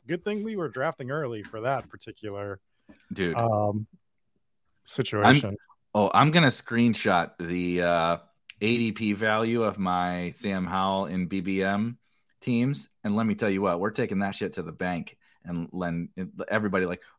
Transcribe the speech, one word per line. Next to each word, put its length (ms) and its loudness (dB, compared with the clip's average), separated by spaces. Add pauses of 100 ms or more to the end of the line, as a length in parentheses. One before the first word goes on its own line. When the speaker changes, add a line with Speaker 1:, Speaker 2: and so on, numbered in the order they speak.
Speaker 1:
good 180 -6
thing 200 -4
we 100 -6
were 140 -4
drafting 420 -4
early 320 -4
for 200 -10
that 260 -2
particular, 720 -8 (520)
Speaker 2:
Dude. 240 -2
Speaker 1:
um, 520 0 (960)
situation." 680 4
Speaker 2:
I'm, 60 -6 (380)
oh, 200 6
I'm 160 8
gonna 160 6
screenshot 920 2
the, 420 0
uh, 340 2 (440)
A 180 2
D 140 0
P 220 0
value 500 2
of 160 -2
my 560 0
Sam 280 -4
Howell 420 0
in 200 -2
B 140 -4
B 220 -2
M 360 -2 (420)
teams, 480 -2 (140)
and 140 -2
let 100 0
me 80 2
tell 160 0
you 120 0
what, 180 0
we're 100 0
taking 300 -2
that 160 -2
shit 180 -6
to 80 -8
the 100 -8
bank. 440 -6 (320)
And 240 -6
Len, 360 -4 (400)
everybody 380 0
like, 160 -4 (160)